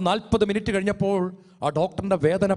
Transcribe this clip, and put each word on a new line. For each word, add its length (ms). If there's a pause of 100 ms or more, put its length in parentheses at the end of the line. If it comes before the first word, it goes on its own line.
നാൽപത് 400
മിനിറ്റ് 280
കഴിഞ്ഞപ്പോൾ 440 (440)
ആ 20 (120)
ഡോക്ടറിൻ്റെ 480
വേദന 300